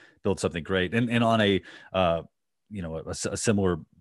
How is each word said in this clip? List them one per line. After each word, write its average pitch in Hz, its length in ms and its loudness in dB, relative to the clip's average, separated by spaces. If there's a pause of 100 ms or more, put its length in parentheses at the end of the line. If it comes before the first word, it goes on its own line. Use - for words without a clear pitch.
(220)
build 98 180 0
something 87 220 -2
great. 92 320 0
And, 117 160 0
and 117 140 2
on 113 160 4
a, 101 220 4 (300)
uh, 85 300 2 (480)
you 101 120 -10
know, 80 140 -8
a, 80 140 -10
a - 260 -6
similar 95 420 2 (220)